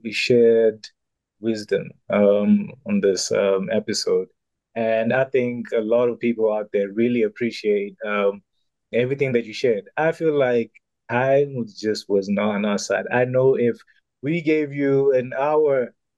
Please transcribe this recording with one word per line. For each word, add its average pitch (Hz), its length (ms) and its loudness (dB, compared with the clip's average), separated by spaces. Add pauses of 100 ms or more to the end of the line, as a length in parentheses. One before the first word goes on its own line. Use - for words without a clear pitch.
shared 113 800 2 (520)
wisdom, 107 520 -4 (180)
um, 101 640 4 (160)
on 101 140 0
this, 95 300 0
um, 98 400 0
episode. 101 580 -2 (440)
And 113 400 -2
I 131 120 2
think 123 460 -2
a 117 100 0
lot 120 280 2
of 113 100 -6
people 110 320 0
out 107 220 -4
there 101 180 -2
really 120 300 0
appreciate, 104 840 -2
um, 101 380 -2 (500)
everything 127 420 -2
that 117 120 0
you 107 80 -14
shared. 107 420 0
I 160 160 0
feel 160 260 -2
like 123 340 0 (400)
time 135 440 2
was 110 240 -8
just, 107 300 -4
was 98 200 0
not 101 260 0
on 101 100 -2
our 101 140 -2
side. 101 320 -4
I 123 140 2
know 127 300 2
if 117 220 0 (460)
we 165 180 -2
gave 151 320 0
you 139 400 2
an 127 240 -2
hour 143 560 0 (240)